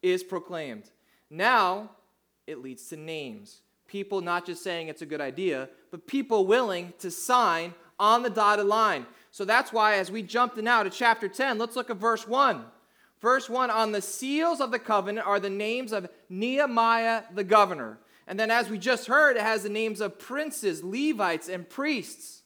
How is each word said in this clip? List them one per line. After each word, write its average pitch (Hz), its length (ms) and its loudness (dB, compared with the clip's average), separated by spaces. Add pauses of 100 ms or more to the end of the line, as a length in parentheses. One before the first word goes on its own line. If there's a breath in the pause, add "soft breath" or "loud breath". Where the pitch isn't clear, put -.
is 185 200 0
proclaimed. 165 680 -10 (380)
Now 208 640 0 (540)
it 135 160 -14
leads 131 280 -16
to 160 80 -14
names. 143 640 -12 (260)
People 196 320 -6
not 175 260 -2
just 170 180 -10
saying 170 260 -6
it's 151 120 -12
a 160 60 -12
good 147 140 -6
idea, 135 480 -4 (220 soft breath)
but 170 140 -16
people 226 400 0
willing 190 540 0
to 185 100 -8
sign 175 640 2 (240 soft breath)
on 220 240 6
the 247 80 -2
dotted 208 360 4
line. 202 400 2 (260 loud breath)
So 202 140 -8
that's 233 280 2
why 214 220 4
as 185 160 -2
we 214 120 -6
jump 240 340 0
now 226 260 2
to 190 60 -2
chapter 226 380 2
ten, 254 300 -2
let's 233 180 -4
look 247 140 -4
at 220 80 -4
verse 220 300 0
one. 233 380 2 (560 soft breath)
Verse 262 280 2
one, 254 200 0
"On 220 220 2
the 208 100 -2
seals 285 600 -2
of 247 100 -2
the 240 80 -2
covenant 208 480 -2
are 202 120 2
the 196 100 -4
names 214 420 -4
of 190 180 -6 (200 loud breath)
Nehemiah 226 920 2 (100)
the 202 100 -4
governor." 180 560 4 (260 soft breath)
And 196 140 -8
then 220 100 0
as 226 200 2
we 214 80 -6
just 233 300 0
heard, 277 280 6
it 220 60 0
has 214 220 0
the 208 60 -4
names 214 320 -2
of 208 160 -4
princes, 226 680 -4
Levites, 190 680 -2
and 180 200 -8
priests - 760 -6